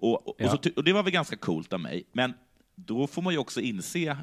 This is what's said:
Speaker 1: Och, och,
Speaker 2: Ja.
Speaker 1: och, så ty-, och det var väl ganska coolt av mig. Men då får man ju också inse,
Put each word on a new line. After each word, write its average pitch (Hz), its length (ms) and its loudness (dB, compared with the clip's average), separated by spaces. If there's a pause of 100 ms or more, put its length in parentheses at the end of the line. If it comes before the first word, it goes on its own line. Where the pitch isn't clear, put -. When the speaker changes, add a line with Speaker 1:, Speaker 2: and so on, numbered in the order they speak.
Speaker 1:
Och, - 280 2
och, - 100 -8
Speaker 2:
Ja. 113 80 -2
Speaker 1:
och, 104 40 4
så 110 60 4
ty-, - 200 0
och 143 80 0
det 175 80 6
var 202 100 4
väl 185 100 0
ganska 156 240 0
coolt 82 360 -2
av 90 80 -2
mig. 78 320 -6
Men 127 220 0 (400)
då 113 320 -2
får 170 160 -4
man 180 100 2
ju 156 60 2
också 123 220 -2
inse, 139 640 -2